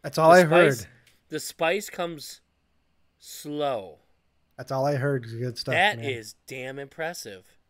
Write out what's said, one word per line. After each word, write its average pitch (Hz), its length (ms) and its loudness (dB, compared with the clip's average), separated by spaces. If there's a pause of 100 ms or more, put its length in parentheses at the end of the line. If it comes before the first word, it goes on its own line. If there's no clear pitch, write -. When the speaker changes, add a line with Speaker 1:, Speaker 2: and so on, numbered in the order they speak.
Speaker 1:
That's 143 160 -8
all 160 140 8
Speaker 2:
The 180 60 12
Speaker 1:
I 185 60 10
heard. 165 320 6
Speaker 2:
spice, 113 120 -14 (420)
the 226 100 -8
spice 185 500 -4
comes 170 520 -10 (760)
slow. 139 800 -6 (580)
Speaker 1:
That's - 140 -12
all 135 140 0
I 147 100 0
heard. 135 340 -2
Good 120 280 -8
stuff, - 160 -6
Speaker 2:
That 185 240 2
Speaker 1:
man. - 80 -10
Speaker 2:
is 117 300 -8 (120)
damn 131 320 -12
impressive. 139 680 -12 (240)